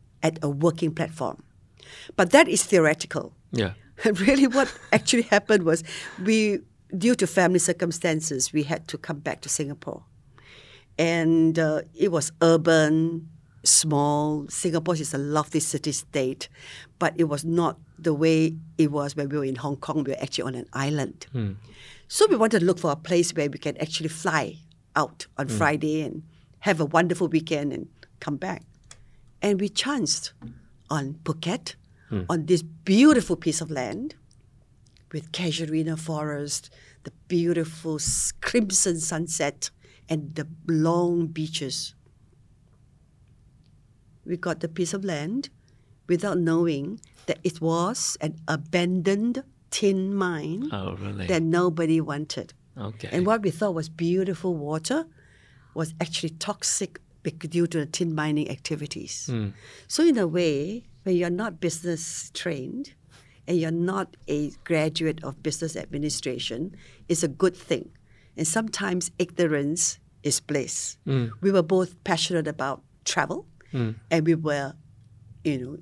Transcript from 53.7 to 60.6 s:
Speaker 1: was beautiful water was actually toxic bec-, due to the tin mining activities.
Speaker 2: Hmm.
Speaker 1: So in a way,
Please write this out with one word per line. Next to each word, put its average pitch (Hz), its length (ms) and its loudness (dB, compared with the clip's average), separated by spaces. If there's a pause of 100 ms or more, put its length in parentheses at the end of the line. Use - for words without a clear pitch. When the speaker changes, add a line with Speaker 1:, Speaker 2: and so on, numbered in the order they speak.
Speaker 1:
was 160 140 -4
beautiful 175 720 -2
water 160 480 -4 (680)
was 160 280 -4
actually 165 300 -4
toxic - 680 -4 (240)
bec-, 160 260 -8
due 170 180 0
to 170 120 -2
the 143 60 -2
tin 160 280 -4
mining 151 360 0
activities. - 800 -8
Speaker 2:
Hmm. 110 220 -2 (380)
Speaker 1:
So - 180 0
in 294 120 6
a 190 100 2
way, 170 560 0 (200)